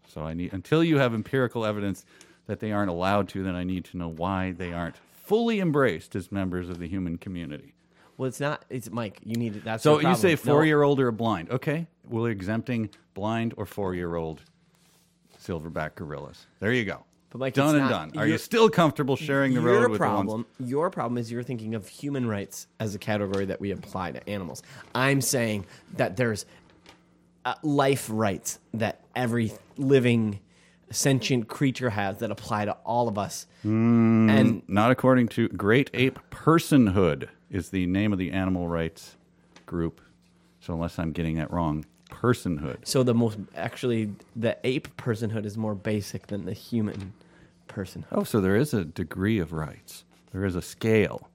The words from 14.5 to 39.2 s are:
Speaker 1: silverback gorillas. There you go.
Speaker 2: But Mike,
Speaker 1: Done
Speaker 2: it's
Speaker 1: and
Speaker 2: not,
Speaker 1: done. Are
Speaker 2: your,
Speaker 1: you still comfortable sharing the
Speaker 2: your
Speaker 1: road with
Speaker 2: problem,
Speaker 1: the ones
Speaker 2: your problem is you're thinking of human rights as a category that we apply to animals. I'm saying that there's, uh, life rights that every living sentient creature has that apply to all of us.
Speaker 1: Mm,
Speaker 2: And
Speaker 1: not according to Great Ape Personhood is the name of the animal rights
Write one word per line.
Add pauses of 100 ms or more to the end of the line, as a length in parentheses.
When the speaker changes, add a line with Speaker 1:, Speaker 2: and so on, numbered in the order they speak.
Speaker 1:
silverback
gorillas. (140)
There
you
go. (280)
Speaker 2:
But
Mike,
Speaker 1:
Done
Speaker 2:
it's
Speaker 1:
and
Speaker 2:
not, (220)
Speaker 1:
done.
Are
Speaker 2:
your,
Speaker 1:
you
still
comfortable
sharing
the
Speaker 2:
your
Speaker 1:
road
with
Speaker 2:
problem,
Speaker 1:
the (260)
ones
Speaker 2:
your
problem
is
you're
thinking
of
human
rights (120)
as
a
category
that
we
apply
to
animals. (320)
I'm
saying (320)
that
there's, (1000)
uh,
life
rights (160)
that (120)
every (280)
living (500)
sentient
creature
has
that
apply
to (120)
all
of
us. (180)
Speaker 1:
Mm,
Speaker 2:
And
Speaker 1:
not
according
to
Great
Ape (100)
Personhood (200)
is
the
name
of
the
animal
rights (500)